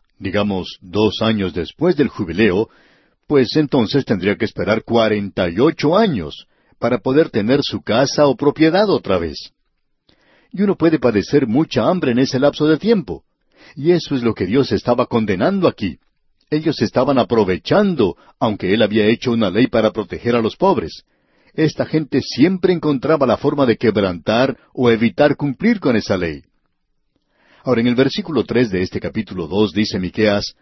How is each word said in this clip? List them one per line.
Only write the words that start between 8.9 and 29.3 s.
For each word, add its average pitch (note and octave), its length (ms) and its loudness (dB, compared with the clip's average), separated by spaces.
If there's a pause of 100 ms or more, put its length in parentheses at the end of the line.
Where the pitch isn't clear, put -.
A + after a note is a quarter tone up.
vez. E2 340 -8 (1000)
Y F3 100 -6
uno G3 140 0
puede D#3+ 240 2
padecer B2 480 2
mucha A2+ 360 0
hambre E3 280 0
en A#2+ 80 0
ese C3 200 0
lapso C#3+ 260 0
de D#3 120 4
tiempo. F#3 460 -2 (520)
Y D3 160 0
eso D#3+ 240 0
es B2 80 -2
lo A2+ 100 2
que G2+ 120 -4
Dios A#2+ 260 0
estaba A#2+ 340 0
condenando A#2+ 640 0
aquí. F2+ 300 -4 (520)
Ellos D#3 320 -2
estaban B2+ 380 0
aprovechando, A2 960 0 (240)
aunque G2+ 340 -2
él A2+ 80 2
había G#2+ 240 2
hecho A#2+ 260 0
una A2+ 200 0
ley A2+ 160 2
para A2 240 2
proteger G#2 440 -4
a A#2+ 60 2
los A2 140 -2
pobres. C#3+ 480 -2 (500)
Esta D3 320 -2
gente D3+ 360 -2
siempre F#3 520 0
encontraba D3 540 0
la G#2+ 100 2
forma C#3+ 280 0
de A2+ 120 2
quebrantar G#2+ 800 0 (160)
o B2 160 0
evitar A#2 460 2
cumplir F3+ 440 -2
con C3+ 160 0
esa G2+ 220 -2
ley. D#2+ 240 -6 (1200)
Ahora, A#2 180 0
en A#2+ 60 2
el A#2+ 80 2
versículo C#3 500 0
tres A#2 260 0
de F#2 100 -2
este F#2 180 -6
capítulo F#2 460 -8